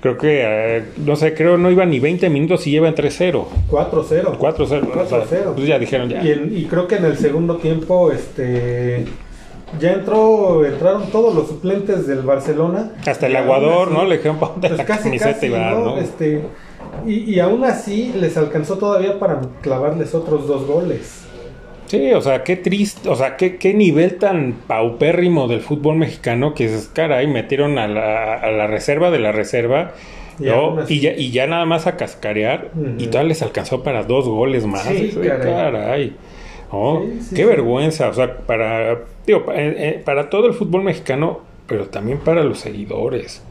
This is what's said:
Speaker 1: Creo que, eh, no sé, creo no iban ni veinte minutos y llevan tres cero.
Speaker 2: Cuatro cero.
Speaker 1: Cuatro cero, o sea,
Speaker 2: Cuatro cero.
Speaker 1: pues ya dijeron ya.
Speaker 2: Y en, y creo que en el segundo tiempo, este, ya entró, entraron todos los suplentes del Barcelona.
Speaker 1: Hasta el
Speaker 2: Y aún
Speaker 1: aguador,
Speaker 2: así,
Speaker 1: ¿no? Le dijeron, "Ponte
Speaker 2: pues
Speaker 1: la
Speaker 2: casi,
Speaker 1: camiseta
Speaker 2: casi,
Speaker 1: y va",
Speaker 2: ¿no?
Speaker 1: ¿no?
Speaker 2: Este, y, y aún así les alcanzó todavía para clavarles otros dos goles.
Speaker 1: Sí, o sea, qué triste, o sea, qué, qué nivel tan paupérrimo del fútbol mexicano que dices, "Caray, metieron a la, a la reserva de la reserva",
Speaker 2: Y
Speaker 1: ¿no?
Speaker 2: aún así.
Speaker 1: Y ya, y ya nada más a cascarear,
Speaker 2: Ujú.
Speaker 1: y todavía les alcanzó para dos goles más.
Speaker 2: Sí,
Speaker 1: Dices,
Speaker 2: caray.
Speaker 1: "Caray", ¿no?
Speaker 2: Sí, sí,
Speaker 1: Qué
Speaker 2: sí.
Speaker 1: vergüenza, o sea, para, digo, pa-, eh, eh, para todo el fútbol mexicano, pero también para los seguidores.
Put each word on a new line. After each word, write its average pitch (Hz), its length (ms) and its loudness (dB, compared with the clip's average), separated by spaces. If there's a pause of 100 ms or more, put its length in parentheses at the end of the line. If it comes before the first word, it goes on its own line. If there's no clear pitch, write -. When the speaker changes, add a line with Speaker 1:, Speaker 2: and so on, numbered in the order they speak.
Speaker 1:
Creo 123 160 0
que, 147 260 2
eh, 113 400 0 (220)
no 143 120 2
sé, 156 180 2
creo 165 240 4
no 180 120 4
iban 185 200 4
ni 135 100 2
veinte 175 300 2
minutos 156 360 2
y 147 40 0
llevan 156 240 4
tres 147 240 0
cero. 175 280 0 (220)
Speaker 2:
Cuatro 175 400 0
cero. 170 300 2
Speaker 1:
Cuatro 156 280 2
cero, 135 240 0
o 127 40 -6
sea, 175 120 0
Speaker 2:
Cuatro 117 220 0
cero. 180 260 0
Speaker 1:
pues 135 120 -2
ya 143 120 4
dijeron 123 300 -2
ya. - 160 -4
Speaker 2:
Y 156 80 4
en, 151 240 -2
y 160 80 -2
creo 175 240 0
que 220 80 2
en 185 80 0
el 151 140 2
segundo 160 380 0
tiempo, 160 540 2
este, 123 960 -2 (720)
ya 165 140 2
entró, 202 720 4
entraron 185 460 0
todos 220 240 4
los 156 140 0
suplentes 185 580 -2
del 135 160 -2
Barcelona. 156 680 0 (140)
Speaker 1:
Hasta 143 200 0
el 127 80 2
Speaker 2:
Y - 20 2
aún 131 80 2
Speaker 1:
aguador, 151 440 4
Speaker 2:
así, 160 100 0
Speaker 1:
¿no? 180 80 2
Le 175 100 2
dijeron, 156 220 0
"Ponte 170 300 -2
Speaker 2:
pues 156 100 -2
Speaker 1:
la 135 80 -2
Speaker 2:
casi, 156 180 -2
Speaker 1:
camiseta 131 300 0
Speaker 2:
casi, - 120 -4
Speaker 1:
y 123 40 0
va", 113 220 0
Speaker 2:
¿no? 113 120 0
Speaker 1:
¿no? 131 140 -2
Speaker 2:
Este, 151 420 -2 (680)
y, 220 280 -2
y 180 60 4
aún 208 240 2
así 226 540 -2
les 170 200 0
alcanzó 156 400 -2
todavía 196 400 0
para 165 200 2 (220)
clavarles 147 540 -2
otros 156 340 0
dos 135 180 0
goles. 160 600 -2 (600)
Speaker 1:
Sí, 262 260 2
o 180 80 6
sea, 131 240 2
qué 180 100 2
triste, 196 540 0
o 156 80 4
sea, 131 200 0
qué, 185 200 0
qué 190 180 2
nivel 175 440 4
tan 165 340 0 (160)
paupérrimo 143 800 2
del 113 120 0
fútbol 147 360 0
mexicano 135 580 -2
que 120 140 0
dices, 110 240 -4
"Caray, 147 340 0
metieron 139 520 0
a 110 100 -2
la, 110 460 -2
a 113 180 -2
la 107 160 0
reserva 143 420 0
de 160 80 2
la 107 140 0
reserva", 120 580 0 (480)
Speaker 2:
Y 151 60 -8
Speaker 1:
¿no? 131 100 2
Speaker 2:
aún 160 260 2
así. 135 140 -2
Speaker 1:
Y 143 60 2
ya, 147 160 2
y 131 160 -4
ya 127 160 2
nada 170 160 0
más 165 240 0
a 170 80 -4
cascarear, 107 800 -4
Speaker 2:
Ujú. 139 220 -4
Speaker 1:
y 117 100 -4
todavía 135 220 2
les 151 120 -2
alcanzó 120 400 -4
para 123 220 -2
dos 127 240 2
goles 117 380 0
más. 98 180 -4
Speaker 2:
Sí, 131 100 -2
Speaker 1:
Dices, 196 320 -2
Speaker 2:
caray. 127 260 0
Speaker 1:
"Caray", 127 640 -2 (560)
¿no? 127 300 0
Speaker 2:
Sí, 233 200 -8
sí, - 120 -12
Speaker 1:
Qué 165 80 2
Speaker 2:
sí. 208 60 6
Speaker 1:
vergüenza, 143 600 2
o 95 60 -4
sea, 123 240 -2
para, 113 600 -2 (260)
digo, 208 200 4
pa-, 151 100 -2
eh, 151 200 0
eh, 151 280 -4
para 143 260 0
todo 214 160 4
el 233 80 2
fútbol 185 300 -2
mexicano, 156 560 -2 (260)
pero 101 200 -4
también 113 320 -6
para 160 260 2
los - 160 -2
seguidores. 107 920 -6